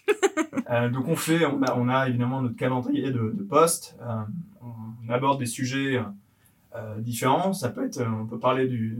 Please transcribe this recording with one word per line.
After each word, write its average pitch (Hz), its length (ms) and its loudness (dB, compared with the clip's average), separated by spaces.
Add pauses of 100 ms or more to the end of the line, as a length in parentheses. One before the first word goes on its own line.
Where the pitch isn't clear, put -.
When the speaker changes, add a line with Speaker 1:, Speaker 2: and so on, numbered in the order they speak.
Speaker 1:
<laughs> 403 140 2 (500)
Speaker 2:
Euh, 120 180 4
donc 131 200 0
on 165 80 2
fait, 165 280 2
on 139 180 2
a, 127 140 2
on 123 120 2
a 131 200 2
évidemment 123 320 0
notre 120 160 -2
calendrier 127 540 0
de, 113 260 0
de 98 60 -4
posts. 147 580 2
Euh, 113 220 -4 (400)
on 113 480 -12
aborde 135 280 2
des 123 80 -4
sujets, 135 540 -2 (760)
euh, 110 240 -10
différents. 131 540 0
Ça 127 160 -4
peut 127 160 -4
être, - 160 -6
euh, 117 80 -2
on 110 180 -2
peut 110 120 -8
parler 127 300 2
du, 113 320 -2